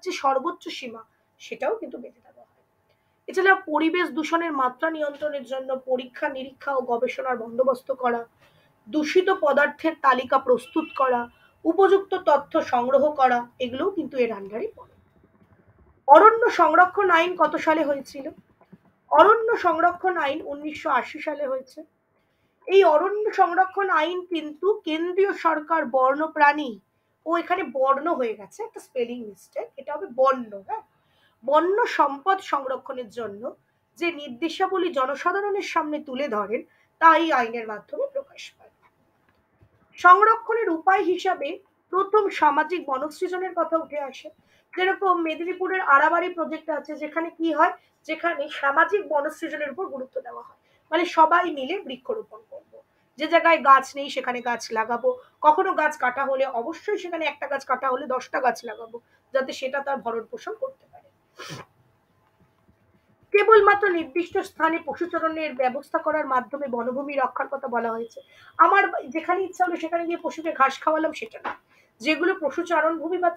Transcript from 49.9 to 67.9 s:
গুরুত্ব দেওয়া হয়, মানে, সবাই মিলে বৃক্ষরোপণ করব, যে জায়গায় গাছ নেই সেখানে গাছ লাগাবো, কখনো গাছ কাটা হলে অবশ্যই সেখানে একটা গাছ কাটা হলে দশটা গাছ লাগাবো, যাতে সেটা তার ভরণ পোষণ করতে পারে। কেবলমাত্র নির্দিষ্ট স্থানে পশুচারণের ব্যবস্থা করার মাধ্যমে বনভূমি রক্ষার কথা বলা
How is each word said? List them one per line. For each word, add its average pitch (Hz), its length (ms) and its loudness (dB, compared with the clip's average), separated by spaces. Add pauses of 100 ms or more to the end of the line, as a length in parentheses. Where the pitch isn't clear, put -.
গুরুত্ব 262 240 -10 (100)
দেওয়া - 200 -16
হয়, - 120 -20 (320)
মানে, 339 120 2 (140)
সবাই 339 280 8 (120)
মিলে 277 180 -6 (120)
বৃক্ষরোপণ 440 540 -10 (100)
করব, - 200 -20 (480)
যে 302 140 -4
জায়গায় 320 260 6 (100)
গাছ 262 160 8 (120)
নেই 277 180 -6
সেখানে 247 240 -4 (100)
গাছ 233 140 -4 (140)
লাগাবো, 233 320 -2 (360)
কখনো 339 260 4 (100)
গাছ 302 120 0 (100)
কাটা 254 260 0
হলে 269 160 0 (140)
অবশ্যই 330 440 -6
সেখানে 339 280 -8
একটা 285 200 -10
গাছ 277 180 -6
কাটা 262 240 -2
হলে 277 200 -6
দশটা 254 320 -4
গাছ 226 120 0 (120)
লাগাবো, 226 280 -16 (360)
যাতে 262 260 -2
সেটা 269 280 -6
তার 269 160 -2
ভরণ 226 280 -6
পোষণ 359 220 -12 (100)
করতে 539 280 -10
পারে। - 160 -20 (2250)
কেবলমাত্র 403 520 6 (140)
নির্দিষ্ট 349 360 -4 (140)
স্থানে 320 280 -2 (100)
পশুচারণের 320 640 -4 (100)
ব্যবস্থা 262 440 -2
করার 302 280 -2
মাধ্যমে 269 420 -4
বনভূমি 254 400 -6
রক্ষার 262 380 -4
কথা 269 220 -8
বলা 233 200 -2